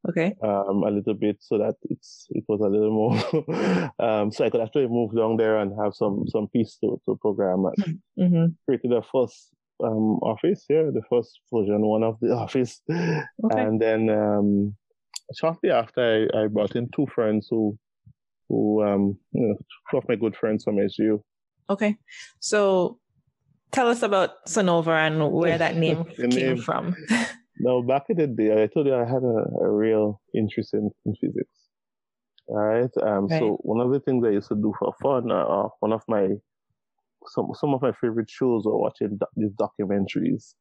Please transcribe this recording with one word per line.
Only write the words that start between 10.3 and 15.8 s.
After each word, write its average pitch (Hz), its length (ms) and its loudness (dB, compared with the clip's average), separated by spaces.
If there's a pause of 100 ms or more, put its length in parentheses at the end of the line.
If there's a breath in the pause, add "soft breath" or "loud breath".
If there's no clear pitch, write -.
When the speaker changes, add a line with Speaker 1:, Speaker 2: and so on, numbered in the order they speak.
Speaker 2:
yeah, 160 140 4
the 127 260 -2
first 120 280 0 (140)
version 104 340 2
one 107 160 2
of 113 200 0
the 117 120 2
<laughs> 117 100 -4
office. - 440 -4
Speaker 1:
Okay. 165 720 -2
Speaker 2:
And 110 180 0
then, 110 300 2
um, 104 680 2 (640)
shortly 165 320 -2
after, 113 640 2